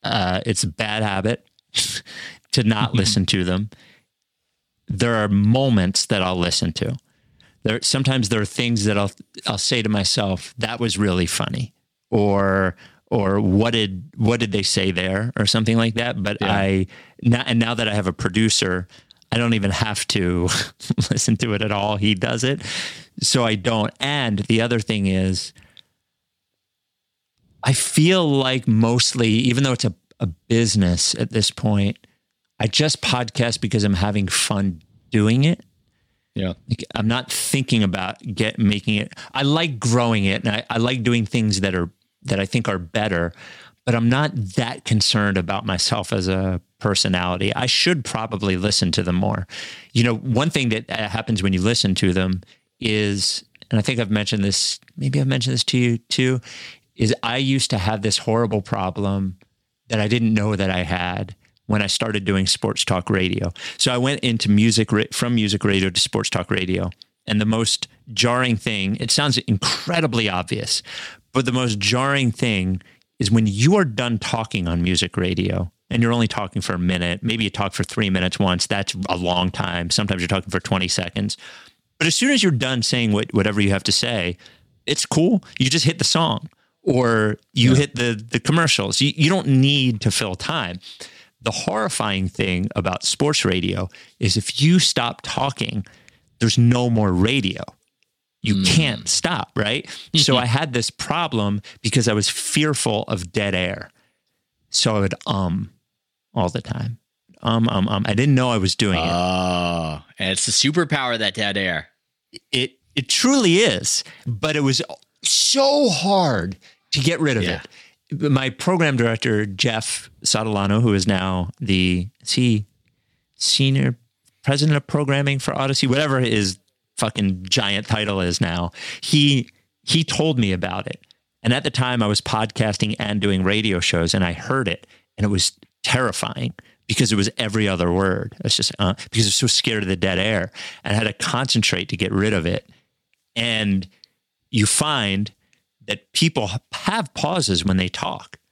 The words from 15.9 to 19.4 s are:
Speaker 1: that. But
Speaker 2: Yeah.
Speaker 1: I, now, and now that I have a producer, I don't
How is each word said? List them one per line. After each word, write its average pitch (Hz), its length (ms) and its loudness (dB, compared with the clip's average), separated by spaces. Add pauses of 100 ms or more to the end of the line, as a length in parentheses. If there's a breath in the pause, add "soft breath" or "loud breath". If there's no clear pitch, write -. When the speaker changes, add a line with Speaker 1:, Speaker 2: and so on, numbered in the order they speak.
Speaker 1:
that. 117 300 -4
But 104 160 -2
Speaker 2:
Yeah. 98 120 0
Speaker 1:
I, 98 340 2 (360 loud breath)
now, 120 240 4
and 117 140 2
now 117 140 0
that 113 120 0
I 104 80 -2
have 101 140 0
a 90 40 -2
producer, 95 760 0 (420 loud breath)
I 113 80 -2
don't 117 160 2